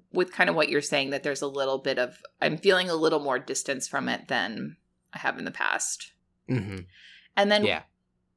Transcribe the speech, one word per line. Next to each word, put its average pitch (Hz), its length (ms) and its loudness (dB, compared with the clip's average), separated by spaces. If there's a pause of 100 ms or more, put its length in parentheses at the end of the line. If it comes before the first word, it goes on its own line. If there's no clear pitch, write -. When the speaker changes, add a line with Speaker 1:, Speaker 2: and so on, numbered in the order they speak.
(120)
Speaker 1:
with 180 220 0
kind 175 160 4
of 165 60 2
what 156 140 4
you're 143 120 2
saying, 139 300 0
that 139 120 -4
there's 139 180 -2
a 147 60 -2
little 135 320 0
bit 135 180 0
of, 123 200 -2 (240)
I'm 151 160 0
feeling 185 320 4
a 165 60 0
little 160 260 4
more 131 180 0
distance 135 480 -6
from 131 220 -4
it - 180 -6
than 123 480 -4 (380)
I - 60 -12
have - 200 -4
in - 60 -8
the - 60 -8
past. - 600 -4 (380)
Speaker 2:
Mm-hmm. 101 300 -4 (580)
Speaker 1:
And 202 140 4
then 208 140 4
Speaker 2:
Yeah. 190 180 0 (540)